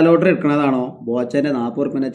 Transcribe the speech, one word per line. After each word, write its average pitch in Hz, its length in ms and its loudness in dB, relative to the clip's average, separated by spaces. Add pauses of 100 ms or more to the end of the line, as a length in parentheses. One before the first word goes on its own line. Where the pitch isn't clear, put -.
ലോട്ടറി 170 260 4
എടുക്കണതാണോ 147 500 0 (260)
ബോച്ചേൻ്റെ 123 500 -2
നാൽപത് 120 240 -4
ഉറുപ്പ്യൻ്റെ 135 320 -2